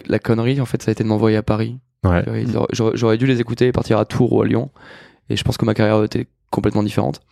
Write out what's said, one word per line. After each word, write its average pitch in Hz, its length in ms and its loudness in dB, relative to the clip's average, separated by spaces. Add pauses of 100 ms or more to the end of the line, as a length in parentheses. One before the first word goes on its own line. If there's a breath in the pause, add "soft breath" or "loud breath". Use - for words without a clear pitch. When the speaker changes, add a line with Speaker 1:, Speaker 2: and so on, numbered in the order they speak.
Speaker 1:
la 107 120 0
connerie, 117 400 0
en 127 60 -2
fait, - 180 -4
ça - 60 -2
a - 20 2
été 110 140 -2
de - 20 -2
m'envoyer 107 300 2
à 107 60 0
Paris. 113 360 -4 (240)
Speaker 2:
Ouais. 87 200 2
Speaker 1:
Tu 117 60 -6
vois, 113 100 -4
ils 117 180 -2
auraient, - 160 0
j'aurais, 113 240 0
j'aurais 113 200 2
dû 127 100 0
les 127 120 2
écouter 120 280 0
et 123 40 2
partir 117 260 0
à 107 80 2
Tours 117 280 0
ou 107 80 4
à 107 60 2
Lyon. 113 220 0 (600 loud breath)
Et 110 80 -2
je - 80 -4
pense 120 100 0
que - 80 -6
ma 110 100 2
carrière 107 300 2
était 117 240 -4 (220)
complètement 107 340 0
différente. 101 380 -2 (100)